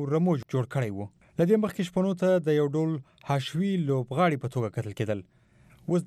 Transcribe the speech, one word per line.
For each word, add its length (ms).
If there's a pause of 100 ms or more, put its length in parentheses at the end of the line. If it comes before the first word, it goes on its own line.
(140)
رموج 260 (120)
جوړ 140 (100)
کړی 180
و. 160 (300)
له 100
دې 140
مخکې 260
شپنو 320
ته 260
د 120
یو 140
ډول 180 (360)
حشوي 440 (160)
لوبغاړي 560
په 100
توګه 220
کتل 220
کېدل. 220 (720)
اوس 180